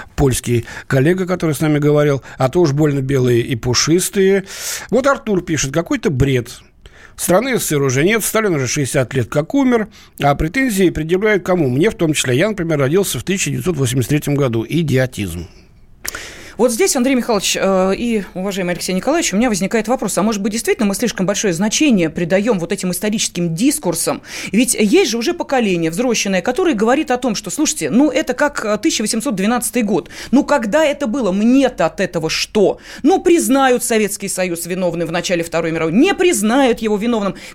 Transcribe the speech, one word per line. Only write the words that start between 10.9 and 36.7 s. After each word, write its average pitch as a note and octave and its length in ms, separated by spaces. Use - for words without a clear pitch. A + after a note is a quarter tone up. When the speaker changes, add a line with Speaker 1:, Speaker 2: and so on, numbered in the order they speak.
Speaker 1:
предъявляют F3+ 540
кому? F3+ 240
Мне C#3+ 220
в - 40
том D#3+ 180
числе. B2 240
Я, F#3+ 120
например, E3 320
родился C#3+ 400
в - 20
тысяча F3 300
девятьсот C3+ 240
восемьдесят C3 320
третьем C#3+ 260
году". B2+ 340
Идиотизм. B2+ 800
Speaker 2:
Вот A#3+ 140
здесь, A3+ 240
Андрей C4 220
Михайлович, G#3+ 440
э, F#3+ 360
и A3+ 260
уважаемый F#3 400
Алексей F3 180
Николаевич, C4+ 400
у F#3+ 40
меня B3 120
возникает G#3 400
вопрос, B3+ 300
а - 40
может G#3+ 180
быть, G3+ 120
действительно A#3 340
мы G3 80
слишком G3 320
большое G3 260
значение G#3 580
придаем F#3 500
вот E3 100
этим F#3+ 220
историческим F3 640
дискурсам? E3+ 640
Ведь A#3 220
есть A#3 360
же A#3 80
уже - 160
поколение G3 560
взросленное, G3 520
которое C#4+ 340
говорит B3 340
о B3 80
том, B3 160
что, - 160
слушайте, E3 400
ну C4+ 180
это - 260
как, C#4+ 300
э, G#3 140
тысяча C#4+ 240
восемьсот A3 320
двенадцатый A3+ 480
год. G3+ 280
Ну C#4 140
когда C#4+ 400
это C#4+ 240
было? G#3 240
Мне-то A#3 540
от - 120
этого E3+ 320
что? - 480
Ну E4 180
признают C4 600
Советский G#3 460
Союз F3+ 360
виновным F3 440
в - 20
начале E3+ 320
Второй E3 300
мировой, D#3+ 200
не E4 220
признают B3 640